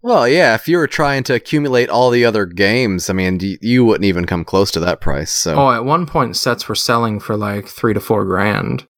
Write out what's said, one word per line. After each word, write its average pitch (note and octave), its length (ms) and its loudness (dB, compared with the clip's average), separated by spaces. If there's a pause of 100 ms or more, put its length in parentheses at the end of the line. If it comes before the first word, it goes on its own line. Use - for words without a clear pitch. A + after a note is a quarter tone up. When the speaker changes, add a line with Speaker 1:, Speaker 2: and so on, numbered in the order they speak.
Speaker 1:
Well, G#3+ 260 2
yeah, D3 280 4
if - 120 -6
you E3+ 100 2
were D#3 100 0
trying C#3 360 -2
to C3 100 -2
accumulate B2+ 560 0
all B2 200 2
the A#2+ 160 4
other G#2+ 200 2
games, G2 640 0
I G2 40 0
mean, F#2 280 0
y-, F#2+ 200 -6
you A#2+ 240 4
wouldn't G#2+ 200 2
even F2 200 0
come E2+ 180 -2
close F#2+ 280 0
to E2 100 -4
that F2 180 -2
price, C#2+ 320 -2
so. - 240 -2
Speaker 2:
Oh, C3+ 160 2
at A#2 140 -4
one D#3+ 200 0
point, C#3+ 300 -4
sets - 320 -4
were A2 80 -6
selling A#2 460 -2
for, G#2+ 160 -4
like, G#2 300 -6
three - 260 -2
to G#2 80 0
four G#2 240 0
grand. G2+ 600 -2 (120)